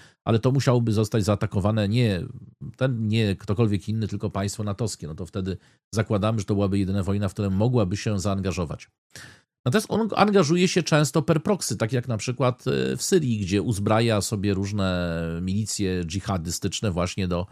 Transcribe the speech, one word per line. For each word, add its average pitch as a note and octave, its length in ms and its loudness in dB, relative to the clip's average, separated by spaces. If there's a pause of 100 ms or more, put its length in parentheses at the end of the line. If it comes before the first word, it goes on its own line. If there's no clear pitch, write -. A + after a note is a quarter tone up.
(260)
ale A2 140 4
to B2+ 120 2
musiałoby B2 400 4
zostać G#2+ 320 2
zaatakowane G#2 640 0
nie A2 340 2 (540)
ten, A#2+ 300 -2
nie G#2+ 280 2
ktokolwiek G#2 540 0
inny, A2 180 -2
tylko G2+ 220 -4
państwo G2+ 340 -4
natowskie. G2+ 440 -6
No D#2 80 -10
to F2+ 100 -8
wtedy F#2 320 -6 (380)
zakładamy, A2 440 2
że F#2+ 60 -4
to - 80 -2
byłaby G2+ 260 2
jedyna G2 240 0
wojna, G2 260 -2
w - 40 -14
którą G2+ 160 -2
mogłaby G#2 480 2
się G#2 220 -2
zaangażować. F#2 680 -4 (760)
Natomiast G#3 260 0
on A3 240 0
angażuje F3+ 520 4
się F3 160 2
często D3+ 380 2
per D#3 220 2
proxy, F3+ 340 -2
tak A2+ 160 -2
jak A#2+ 140 -2
na A#2 100 -2
przykład, B2 500 -2
e, C3 300 0
w - 60 -6
Syrii, C3 360 2
gdzie G2 220 2
uzbraja G#2+ 600 2
sobie G2+ 320 0
różne F#2 680 -2 (180)
milicje F#2 640 -2
dżihadystyczne F2+ 840 -4
właśnie F2+ 360 -2
do F2 240 -4